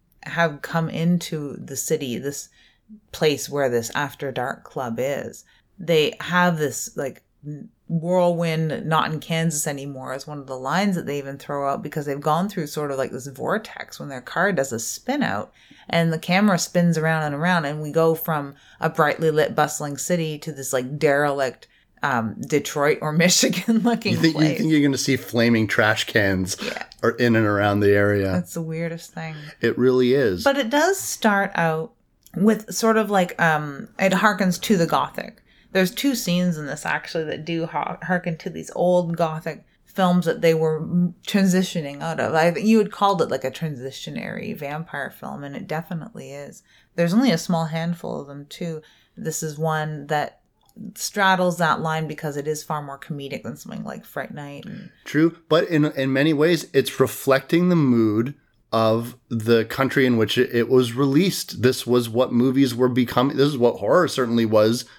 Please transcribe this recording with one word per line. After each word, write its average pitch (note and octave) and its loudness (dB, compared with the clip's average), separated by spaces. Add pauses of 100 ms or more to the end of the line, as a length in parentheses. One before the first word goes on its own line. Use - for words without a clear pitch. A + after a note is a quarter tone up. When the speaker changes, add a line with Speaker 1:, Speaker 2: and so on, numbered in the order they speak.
(240)
Speaker 1:
have D3+ -2
come E3 -2
into D#3+ 0
the C3 -12
city, C3+ -2
this C#3 -8 (640)
place D3+ 0
where C#3 0
this A#2 -2
After C#3+ -6
Dark B2+ -6
Club A#2+ -8
is. - -6 (340)
They D#3+ 2
have F3 2
this, - -4
like, C3+ -8 (240)
n-, D3 -12 (200)
whirlwind, E3 0
not D#3 0
in D3+ -4
Kansas E3 -2
anymore C3+ -8
is C3 -10
one D3 -10
of C3+ -14
the C3 -8
lines F3 0
that - -6
they C#3+ -4
even C#3 -8
throw C#3+ -4
out C#3 -2
because D3 -6
they've C#3+ -4
gone D#3+ 0
through E3+ -6
sort D3 -6
of, C3+ -4
like, C3+ -4
this B2 -10
vortex C3+ -8
when D3 -12
their C3+ -12
car F#3+ 0
does C3+ 0
a A#2 -4
spin C4 -4
out G#2 -4 (360)
and E3+ 0
the D#3+ -2
camera F#3 2
spins E3+ 2
around D#3+ 0
and D3 -4
around E3 0
and D3+ -6
we D3+ -8
go E3 4
from D3 -4 (260)
a D#3+ 0
brightly D#3+ 0
lit, D3+ 2
bustling D3 -2
city D#3+ -4
to D3+ -10
this, C3+ -10
like, C3 -4
derelict, C#3+ 0 (360)
um, A#2 -2
Detroit D3 0
or D3+ -2
<laughs> E3 4
Michigan A3+ 2
looking A3+ 0
Speaker 2:
You E3 2
think, D#3+ 4
you D3+ 0
Speaker 1:
place. D#3 2
Speaker 2:
think D#3 0
you're D3+ 6
gonna C#3 2
see C3 0
flaming A#2 2
trash G#2+ 2
cans F#2+ 2
Speaker 1:
Yeah. - -8 (180)
Speaker 2:
or A#2 4
in A#2+ 2
and G#2+ 4
around G2+ 2
the G2+ 6
area. G2+ 4
Speaker 1:
That's E3+ -4
the E3+ -6
weirdest E3 -8
thing. D#3+ -10 (260)
Speaker 2:
It A#2 0
really B2+ 4
is. A2 2
Speaker 1:
But C#4 2
it A#3 -2
does D#4+ 2
start G3+ 0
out D#3+ -2 (440)
with G#3 2
sort A3 2
of G#3 0
like, F#3 0
um, D3+ -2 (100)
it F#3+ 2
harkens F#3 2
to G#3+ 2
the E3+ 4
Gothic. - -4 (300)
There's F#3 2
two C#4 -2
scenes F3+ 0
in D3+ -8
this C#3+ -8
actually D#3+ -4
that D3+ -8
do D#3+ -4
har-, - -6
harken F3 -2
to - -12
these D#3+ -12
old F3 2
Gothic D#3+ -4 (200)
films F3+ 2
that E3 0
they E3 6
were D#3 0
m-, F3 0 (120)
transitioning F3+ 0
out D#3+ -4
of. A2+ -2
I, E3 4
you A3 4
had G#3 2
called G3 2
it, E3 0
like, E3+ -2
a C3 -4
transitionary C3 -10
vampire D3 -8
film, C#3 -14
and C#3+ -12
it - -12
definitely D3+ -8
is. C#3+ -16 (320)
There's E3+ 2
only A#3 6
a E3 2
small E3 -2
handful E3 -6
of C#3 -12
them C#3+ -14
too. D#3+ -10 (340)
This D#3 -6
is D3+ -6
one D#3 -2
that D3 -2 (540)
straddles F3+ 0
that D#3+ 0
line D#3+ -2
because D3+ -6
it D3 -6
is D3+ -4
far D3+ -6
more C#3 -12
comedic C#3 -10
than - -12
something - -12
like - -12
Fright - -12
Night C#3+ -14
and - -16 (140)
Speaker 2:
True, E3 2 (120)
but D#3+ 4
in, D3+ 2
in C3+ -2
many D3 2
ways, D#3 2
it's C3+ 2
reflecting C3+ 2
the F3 4
mood A#2 4 (360)
of A2+ 0 (140)
the A2+ 2
country C3+ 0
in A#2+ 2
which A2 2
it, A#2+ 2
it A#2 2
was B2+ 4
released. C#3 0
This C3 2
was A#2+ 2
what A#2+ 0
movies B2+ 4
were B2 4
becoming. B2 2
This C#3 4
is D3+ -4
what A#2 4
horror C#3+ 4
certainly A#2 2
was A2 4 (140)